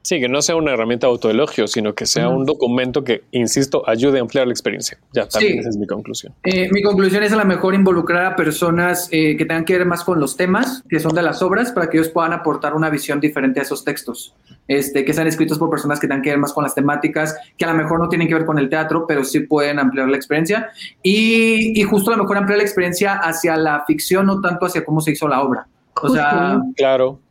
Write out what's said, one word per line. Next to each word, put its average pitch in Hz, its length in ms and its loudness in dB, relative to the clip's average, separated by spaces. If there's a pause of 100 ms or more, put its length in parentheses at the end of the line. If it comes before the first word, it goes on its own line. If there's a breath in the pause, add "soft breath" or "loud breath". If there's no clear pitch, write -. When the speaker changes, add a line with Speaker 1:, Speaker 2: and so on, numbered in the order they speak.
Speaker 1:
Sí, 170 200 -2
que 123 80 0
no 139 120 0
sea 165 160 0
una 156 160 0
herramienta 117 340 0
de 127 60 6
autoelogio, 117 560 0
sino 107 260 -2
que - 120 -6
sea 120 240 0
Speaker 2:
Ujú. 131 80 0
Speaker 1:
un 135 80 0
documento 127 580 -2
que, 113 260 -2
insisto, 131 560 0
ayude 127 320 2
a 123 40 0
ampliar 127 240 0
la 120 80 -2
experiencia. - 420 -6 (160)
Ya, 104 160 -2
también 202 260 0
Speaker 2:
Sí. - 40 -2
Speaker 1:
esa - 100 -6
es 107 80 -4
mi 104 100 -4
conclusión. 110 460 -10 (120)
Speaker 2:
Eh, 185 280 0
mi 202 100 2
conclusión 196 420 2
es 208 100 2
a - 20 2
lo 208 80 2
mejor 190 300 2
involucrar 175 500 2
a 185 100 -2
personas, 170 760 0
eh, 156 240 2
que 160 80 -2
tengan 165 220 -4
que 185 100 2
ver 180 100 2
más 175 180 -2
con 175 140 0
los 143 200 -2
temas, 202 500 0
que 160 100 0
son 156 160 0
de 170 60 2
las 165 220 0
obras, 208 300 0
para 165 180 0
que 156 80 2
ellos 160 100 2
puedan 165 240 0
aportar 151 420 -2
una 160 140 0
visión 147 320 -2
diferente 143 400 0
a 135 40 -2
esos 139 200 -6
textos, - 500 -8 (320 soft breath)
este, 139 380 0
que 147 80 0
sean 160 140 0
escritos 156 320 0
por 160 100 0
personas 147 320 -2
que - 60 -2
tengan 135 160 -2
que 147 80 0
ver 143 80 2
más 143 160 -2
con 147 100 0
las 131 100 -4
temáticas, 151 600 0 (220 loud breath)
que 170 80 -2
a - 20 -2
lo 160 60 0
mejor 160 260 0
no 170 80 0
tienen 170 200 0
que 165 60 2
ver 160 120 0
con 151 120 0
el 135 120 0
teatro, 156 360 0
pero 143 180 0
sí 151 160 0
pueden 147 380 0
ampliar 131 300 2
la 135 80 2
experiencia. 165 540 -2 (320 loud breath)
Y, 220 760 2
y 208 40 4
justo 202 300 2
a 226 40 2
lo 214 60 0
mejor 196 160 0
ampliar 196 180 0
la 208 80 4
experiencia 190 520 0
hacia 165 420 0
la 151 280 0
ficción, 185 380 0
no 196 160 2
tanto 175 240 -2
hacia 170 220 -2
cómo 156 160 0
se 156 80 0
hizo 147 180 -2
la 135 140 2
obra. 127 240 -2 (340)
O - 80 -2
sea, 143 520 2
Speaker 3:
Justo. 131 180 -6
Speaker 1:
Claro. 131 420 2 (100)